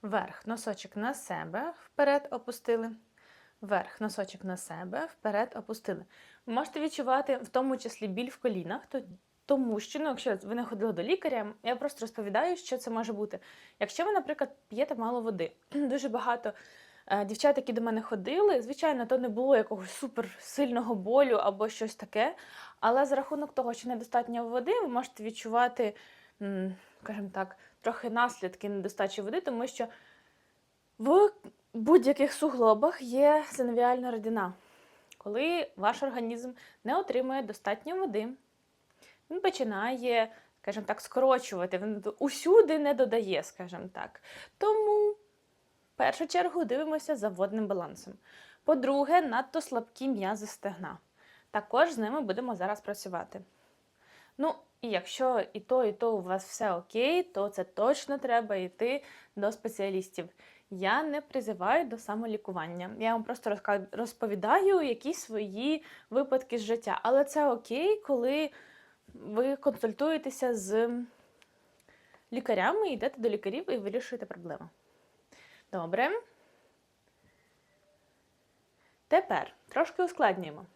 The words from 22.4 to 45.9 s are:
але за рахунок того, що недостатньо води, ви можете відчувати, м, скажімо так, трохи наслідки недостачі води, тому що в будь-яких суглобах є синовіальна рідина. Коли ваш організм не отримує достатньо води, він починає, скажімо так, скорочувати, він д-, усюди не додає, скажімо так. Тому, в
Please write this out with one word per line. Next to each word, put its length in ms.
але 240
за 120
рахунок 380
того, 180
що 160
недостатньо 600
води, 320
ви 80
можете 340
відчувати, 720
м, 320
скажімо 300
так, 240
трохи 300
наслідки 580
недостачі 540
води, 180
тому 260
що 200
в 320
будь-яких 580
суглобах 680
є 440
синовіальна 640
рідина. 420
Коли 580
ваш 260
організм 480
не 140
отримує 440
достатньо 540
води, 320
він 100
починає, 920
скажімо 240
так, 140
скорочувати, 760
він 220
д-, 180
усюди 600
не 160
додає, 480
скажімо 500
так. 300
Тому, 520
в 60